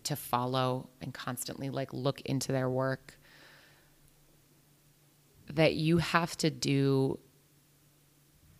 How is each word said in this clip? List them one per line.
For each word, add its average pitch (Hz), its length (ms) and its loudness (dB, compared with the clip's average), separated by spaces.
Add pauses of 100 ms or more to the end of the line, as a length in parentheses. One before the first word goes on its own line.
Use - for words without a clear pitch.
to 147 120 -4
follow 127 720 0 (120)
and 143 140 -8
constantly, - 560 -8
like, 135 220 -4
look 131 300 -2
into 135 280 -2
their 131 200 2
work, 131 480 -2 (2250)
that 147 220 4
you 156 240 4
have 165 380 0
to 165 140 2
do 139 680 2 (1400)